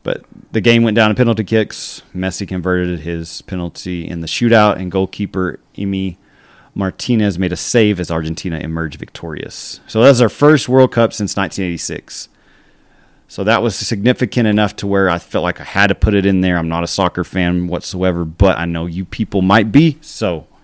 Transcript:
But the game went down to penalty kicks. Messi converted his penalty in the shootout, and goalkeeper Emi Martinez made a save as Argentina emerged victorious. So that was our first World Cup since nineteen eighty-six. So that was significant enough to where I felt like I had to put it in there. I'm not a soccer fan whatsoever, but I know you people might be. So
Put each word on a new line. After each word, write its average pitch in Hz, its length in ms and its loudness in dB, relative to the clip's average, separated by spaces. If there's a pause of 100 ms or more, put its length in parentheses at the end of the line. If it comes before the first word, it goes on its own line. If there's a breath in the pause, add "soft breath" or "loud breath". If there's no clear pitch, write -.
But - 220 -6 (260)
the 110 100 0
game 117 220 4
went 110 140 2
down 107 140 4
to 107 40 0
penalty 113 300 2
kicks. - 580 -4 (120)
Messi 92 320 -6
converted 90 540 -2
his 82 420 -8
penalty 87 640 -8
in 85 140 -8
the 80 60 -8
shootout, 110 500 4
and 92 140 -6
goalkeeper 92 720 -4 (160)
Emi 95 400 -4 (580 soft breath)
Martinez 101 640 -2
made 92 140 -2
a 90 40 -4
save 104 440 2
as 85 100 -6
Argentina 82 480 -4
emerged 80 400 -6
victorious. - 880 -12
So 110 160 0
that 131 60 10
was 123 120 8
our 113 80 6
first 147 400 4
World 131 240 6
Cup 117 200 2
since - 240 -4
nineteen 95 300 -2
eighty-six. - 600 -8 (960)
So - 180 -8
that 104 180 2
was 113 120 -2
significant 113 720 -2
enough 104 300 0
to 101 100 -8
where 98 220 2
I 85 100 0
felt - 260 -4
like 90 160 -4
I - 40 -18
had 101 220 2
to - 80 2
put 107 200 2
it 98 120 4
in 92 160 2
there. 90 160 2
I'm 82 100 -2
not 85 160 -2
a 82 40 -4
soccer 90 360 -2
fan 90 440 -2
whatsoever, 87 560 -2
but 87 340 2
I 85 80 -4
know 85 200 -4
you 87 180 -6
people - 360 -4
might 104 320 4
be. 147 300 4
So 85 440 -6 (180)